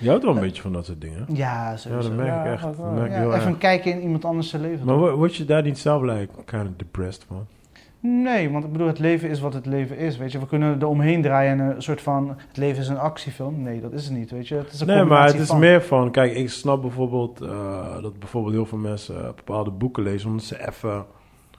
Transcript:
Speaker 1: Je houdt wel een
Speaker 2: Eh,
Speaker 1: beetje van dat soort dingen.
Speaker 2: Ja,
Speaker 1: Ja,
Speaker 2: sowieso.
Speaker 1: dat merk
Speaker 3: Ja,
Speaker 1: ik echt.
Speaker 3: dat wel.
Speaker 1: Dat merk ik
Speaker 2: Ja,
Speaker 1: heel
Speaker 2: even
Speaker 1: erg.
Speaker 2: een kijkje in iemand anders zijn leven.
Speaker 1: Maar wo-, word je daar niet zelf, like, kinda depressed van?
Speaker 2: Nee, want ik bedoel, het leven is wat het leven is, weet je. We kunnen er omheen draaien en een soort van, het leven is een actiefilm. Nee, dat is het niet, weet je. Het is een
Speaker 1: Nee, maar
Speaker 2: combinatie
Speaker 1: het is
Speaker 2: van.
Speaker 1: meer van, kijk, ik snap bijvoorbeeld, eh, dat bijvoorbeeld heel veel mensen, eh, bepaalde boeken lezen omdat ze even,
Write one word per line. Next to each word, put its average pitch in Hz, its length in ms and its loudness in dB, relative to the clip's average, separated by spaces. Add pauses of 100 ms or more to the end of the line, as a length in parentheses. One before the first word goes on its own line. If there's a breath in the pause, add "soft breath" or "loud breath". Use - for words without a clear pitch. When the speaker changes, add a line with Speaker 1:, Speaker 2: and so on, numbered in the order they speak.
Speaker 1:
Je 117 80 0
houdt 214 160 4
wel 214 80 4
een 120 60 2
Speaker 2:
Eh, 98 60 2
Speaker 1:
beetje 95 180 -4
van 95 100 -4
dat 85 140 -6
soort 82 140 -10
dingen. 80 280 -10
Speaker 2:
Ja, 123 420 -2
Speaker 1:
Ja, 113 60 -6
Speaker 2:
sowieso. 120 320 -4
Speaker 1:
dat 110 80 -4
merk 131 120 -2
Speaker 3:
Ja, - 160 -2
Speaker 1:
ik 120 80 -2
echt. 113 100 -6
Speaker 3:
dat 151 140 -6
wel. 170 100 -10
Speaker 1:
Dat - 80 -4
merk 113 120 0
ik - 60 -6
Speaker 2:
Ja, - 60 -2
Speaker 1:
heel - 100 2
Speaker 2:
even 113 120 2
Speaker 1:
erg. 113 80 0
Speaker 2:
een 165 100 0
kijkje 185 320 2
in 180 100 -4
iemand 165 240 -2
anders 165 240 -2
zijn 151 140 -6
leven. 156 240 -6
Speaker 1:
Maar 131 120 4
wo-, 160 180 4
word 170 200 2
je 160 80 -6
daar 151 180 2
niet 147 160 -2
zelf, 147 240 2
like, 107 260 -2 (160)
kinda 104 320 -4
depressed 92 520 -8
van? 95 180 -10 (600 soft breath)
Speaker 2:
Nee, 240 440 2
want 147 140 -2
ik 151 80 -8
bedoel, 165 140 0
het 156 120 0
leven 165 300 2
is 147 120 -2
wat 139 140 -4
het 127 120 -8
leven 139 320 -2
is, 156 180 -2
weet 127 160 -6
je. 139 60 -6
We 131 80 -6
kunnen 151 340 2
er 151 60 2
omheen 151 360 4
draaien 135 380 4
en 135 60 2 (100)
een 127 60 -8
soort 147 180 -4
van, 139 340 -2 (140)
het - 80 -20
leven 135 260 0
is 131 60 -4
een 139 100 -2
actiefilm. 147 640 -6
Nee, 120 180 -6
dat 117 120 -8
is 143 120 -6
het 139 120 -8
niet, 117 140 -8
weet 123 180 -8
je. 151 60 -4
Het 143 180 -6
is 143 80 -12
een 151 60 -2
Speaker 1:
Nee, 196 100 4
maar 190 100 8
Speaker 2:
combinatie 147 280 10
Speaker 1:
het 151 80 0
is 156 80 0
Speaker 2:
van. 160 80 6
Speaker 1:
meer 170 240 10
van, 127 280 4
kijk, 123 240 4
ik 123 160 -2
snap 139 320 0
bijvoorbeeld, 123 580 -2
eh, 98 600 -8
dat 104 160 -10
bijvoorbeeld 107 360 -4
heel 110 120 2
veel 110 120 -6
mensen, 104 380 -6
eh, 87 100 -8
bepaalde 104 440 -6
boeken 113 320 -2
lezen 101 260 -2
omdat 110 160 -4
ze - 240 -10
even, 101 360 -6 (540 soft breath)